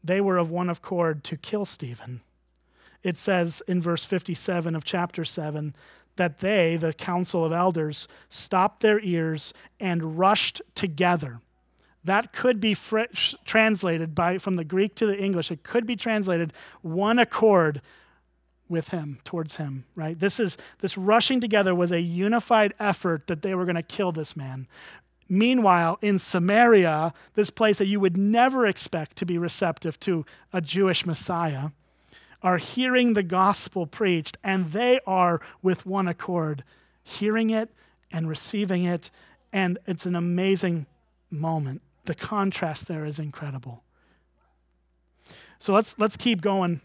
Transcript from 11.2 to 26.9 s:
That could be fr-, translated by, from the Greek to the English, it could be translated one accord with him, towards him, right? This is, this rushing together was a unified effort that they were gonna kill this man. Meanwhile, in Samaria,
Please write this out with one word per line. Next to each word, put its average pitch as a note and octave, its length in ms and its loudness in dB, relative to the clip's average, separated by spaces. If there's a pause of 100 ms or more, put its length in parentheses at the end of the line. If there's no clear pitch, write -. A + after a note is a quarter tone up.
That G3+ 300 0
could B3 260 2
be G#3+ 140 2
fr-, A3 280 -2 (440)
translated F3 720 2
by, F3+ 240 0
from F#3+ 160 -2
the E3+ 80 -2
Greek F#3+ 320 0
to A3+ 100 0
the G3+ 140 -2
English, F#3+ 320 -2
it D#3+ 100 -10
could A#3+ 240 -2
be A#3+ 100 -4
translated F#3 560 0 (300)
one G3+ 380 0
accord F3+ 640 4 (840)
with E3 220 -4
him, D3+ 340 -8
towards D#3+ 340 -8
him, C3+ 280 -8 (100)
right? D#3+ 220 -8
This F#3+ 220 -2
is, G3+ 180 -2 (220)
this F#3+ 180 -4
rushing A3 420 4
together G3+ 360 2
was F3 160 2
a E3+ 100 0
unified G3+ 760 2
effort F3+ 480 -2
that E3 160 -4
they F#3+ 100 -2
were F3+ 120 -2
gonna E3+ 180 -2
kill F#3 280 -4
this D#3+ 240 -8
man. C3 320 -10 (640)
Meanwhile, F#3+ 720 4
in G#3 160 2
Samaria, F3+ 960 4 (220)